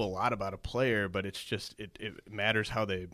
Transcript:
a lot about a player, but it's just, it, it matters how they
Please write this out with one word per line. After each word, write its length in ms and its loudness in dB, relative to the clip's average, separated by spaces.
a 40 2
lot 300 2
about 180 -2
a 60 -8
player, 500 2
but 160 0
it's 180 -6
just, 360 -4
it, 200 -12
it 320 -10
matters 400 2
how 140 2
they 300 0